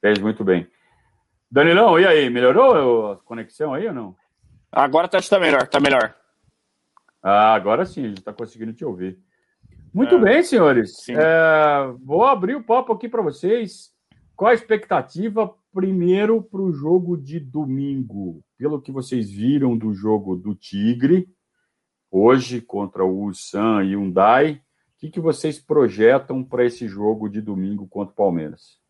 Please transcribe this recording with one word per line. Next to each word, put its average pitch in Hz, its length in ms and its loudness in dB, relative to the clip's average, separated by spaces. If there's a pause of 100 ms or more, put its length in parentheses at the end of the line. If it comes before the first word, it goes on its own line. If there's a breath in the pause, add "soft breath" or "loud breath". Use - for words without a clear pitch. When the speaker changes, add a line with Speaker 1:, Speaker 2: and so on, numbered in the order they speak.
Speaker 1:
Fez 104 160 2
muito 104 260 -4
bem. 90 240 0 (800)
Danilão, 170 480 4
e 190 80 4
aí? 151 220 4
Melhorou 127 840 2
a 98 40 -10
conexão 117 560 -10
aí 185 160 -6
ou 175 60 -8
não? 104 200 -12 (560)
Speaker 2:
Agora 147 380 2
tá, 190 140 0
tá 196 180 2
melhor, 135 280 2
tá - 120 0
melhor. 139 340 2 (1080)
Speaker 1:
Ah, 104 320 4
agora 107 320 0
sim, 156 180 -10
a 113 60 -6
gente 95 120 -14
tá 104 120 -14
conseguindo 113 400 -12
te - 100 -16
ouvir. 92 340 -10 (760)
Muito 269 200 2
Speaker 2:
É. - 20 6
Speaker 1:
bem, 240 240 4
senhores. 143 600 2
Speaker 2:
Sim. 123 120 -10
Speaker 1:
É, 156 760 4 (100)
vou 160 200 0
abrir 247 320 0
o 254 80 -10
papo 247 280 0
aqui 226 160 -6
pra 233 140 -4
vocês. 190 680 -4 (420)
Qual 214 160 2
a 247 40 6
expectativa, 214 1000 -4 (180)
primeiro, 190 680 0
pro 190 300 -6
jogo 170 440 0
de 147 220 -12
domingo? 131 1040 -8 (160)
Pelo 143 240 -6
que - 80 -18
vocês 127 400 -6
viram 120 480 -2
do 107 160 -4
jogo 98 400 -4
do 92 180 -8
Tigre, 120 760 -2 (840)
hoje 120 500 2
contra 98 440 -8
o 95 180 -4
Ulsan 101 640 -4
Hyundai, 101 680 2
o 135 60 -20 (380)
que, 156 140 -16
que 180 80 -8
vocês 160 400 -4
projetam 127 800 2
pra 123 220 -2
esse 120 240 -4
jogo 107 400 -4
de 104 120 -8
domingo 101 460 -8
contra 98 260 -10
o - 40 -20
Palmeiras? 85 720 -4